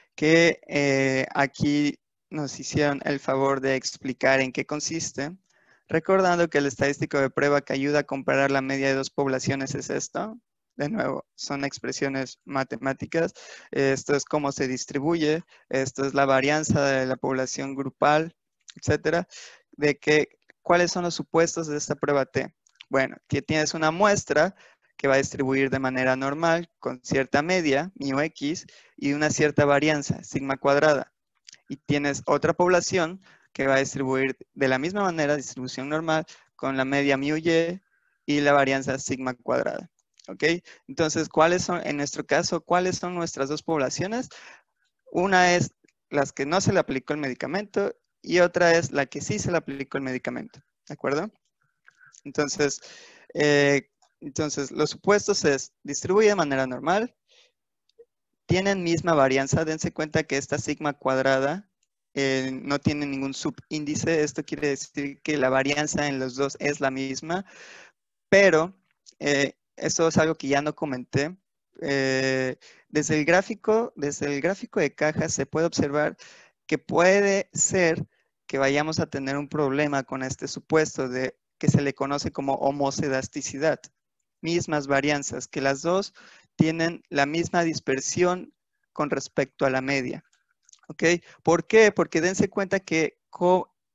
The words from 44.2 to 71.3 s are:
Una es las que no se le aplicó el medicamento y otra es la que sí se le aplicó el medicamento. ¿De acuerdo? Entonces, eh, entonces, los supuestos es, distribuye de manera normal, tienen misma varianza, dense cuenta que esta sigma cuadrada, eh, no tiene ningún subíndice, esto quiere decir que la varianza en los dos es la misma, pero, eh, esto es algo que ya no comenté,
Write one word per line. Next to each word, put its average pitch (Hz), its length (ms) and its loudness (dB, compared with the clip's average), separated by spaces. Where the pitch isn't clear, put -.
Una 180 420 4
es - 220 0
las 139 220 -2
que 139 160 -4
no 175 140 2
se 202 120 2
le 185 60 4
aplicó 139 340 -4
el 151 60 -4
medicamento 127 760 -4
y 170 160 2
otra 175 360 6
es 165 160 0
la 139 140 0
que 139 160 -10
sí 208 160 -4
se 180 140 -4
le 170 60 0
aplicó 139 420 -6
el 139 40 -6
medicamento. 127 580 -8
¿De - 80 -14
acuerdo? 156 360 -4
Entonces, 143 580 -2
eh, 143 560 4
entonces, 143 520 -6
los 147 180 0
supuestos 202 560 0
es, 139 280 0
distribuye 190 460 2
de 208 60 2
manera 139 300 0
normal, 151 500 -2
tienen 190 360 2
misma 170 300 0
varianza, 135 500 4
dense 160 300 -4
cuenta 156 300 -2
que 143 140 -4
esta 143 200 -4
sigma 147 360 -4
cuadrada, 135 760 0
eh, 135 360 0
no 135 280 -4
tiene 147 260 -2
ningún 135 300 -6
subíndice, 151 880 -4
esto 147 200 -6
quiere 143 260 -4
decir 139 520 -8
que 151 160 -4
la 131 120 2
varianza 143 580 0
en 139 100 -4
los 131 180 -6
dos 139 240 -4
es 147 200 -4
la 139 100 -2
misma, 135 560 -6
pero, 190 460 6
eh, 143 340 0
esto 165 300 0
es 160 100 2
algo 160 180 4
que 147 120 -8
ya 139 140 2
no 151 120 -4
comenté, 143 640 -4